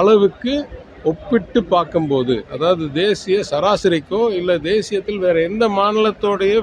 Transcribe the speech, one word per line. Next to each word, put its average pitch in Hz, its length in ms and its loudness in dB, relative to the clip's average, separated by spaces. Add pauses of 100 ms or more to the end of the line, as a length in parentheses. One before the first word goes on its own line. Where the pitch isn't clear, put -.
அளவுக்கு 208 540 4 (560)
ஒப்பிட்டு 226 540 -2
பார்க்கும்போது, 156 720 0 (180)
அதாவது 160 400 0
தேசிய 185 440 -2 (140)
சராசரிக்கோ 175 720 0 (180)
இல்ல 180 140 0 (160)
தேசியத்தில் 202 560 -4
வேற 175 120 2 (120)
எந்த 220 160 -2 (140)
மாநிலத்தோடைய 202 840 0